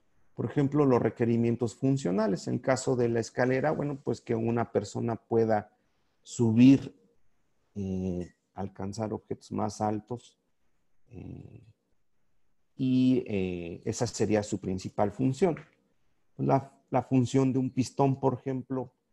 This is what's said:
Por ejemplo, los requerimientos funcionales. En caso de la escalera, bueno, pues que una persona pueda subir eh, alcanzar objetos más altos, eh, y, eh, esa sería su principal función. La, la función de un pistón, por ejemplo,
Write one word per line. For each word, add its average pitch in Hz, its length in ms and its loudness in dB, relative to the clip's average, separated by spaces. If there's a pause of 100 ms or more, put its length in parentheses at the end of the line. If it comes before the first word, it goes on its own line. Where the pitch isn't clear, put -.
(340)
Por 120 120 -6
ejemplo, 143 400 2
los 123 160 6
requerimientos 117 720 0
funcionales. 175 720 0
En 123 120 -2
caso 131 360 0
de 120 140 2
la 117 100 0
escalera, 131 520 0
bueno, 143 320 -4
pues 120 180 -4
que 123 120 -4
una 113 380 -2
persona 113 440 -4
pueda 110 600 0 (480)
subir 123 720 4 (840)
eh, 92 560 -4 (200)
alcanzar 101 600 -8
objetos - 380 -12
más 104 300 -4
altos, 107 560 -6 (720)
eh, - 540 -18 (1120)
y, 127 500 2
eh, 90 600 -4
esa 117 220 -4
sería 107 360 0
su - 160 -6
principal 98 520 -4
función. 135 460 0 (800)
La, 135 360 0 (160)
la 131 140 0
función 131 500 2
de 135 60 0
un 131 120 -2
pistón, 135 480 0
por 131 160 0
ejemplo, 131 580 -8 (200)